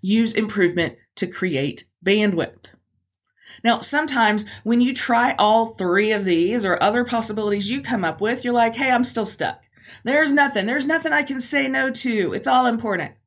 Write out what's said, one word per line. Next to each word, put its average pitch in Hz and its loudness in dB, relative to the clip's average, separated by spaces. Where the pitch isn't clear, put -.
use 220 2
improvement 175 0
to 185 -2
create 151 -4
bandwidth. 196 0
Now, - 2
sometimes 247 2
when 233 2
you 254 2
try 240 2
all 220 4
three 196 0
of 202 0
these 185 0
or - 0
other 233 2
possibilities 208 -2
you 269 -4
come 240 -4
up 160 -4
with, 240 -2
you're 240 -2
like, 233 2
"Hey, 262 -2
I'm 247 2
still 233 -2
stuck. - -4
There's 285 2
nothing. 277 2
There's 269 -2
nothing 311 -2
I 294 0
can 269 -6
say 277 0
no 262 -2
to. 220 -2
It's - -4
all 254 4
important. 226 -2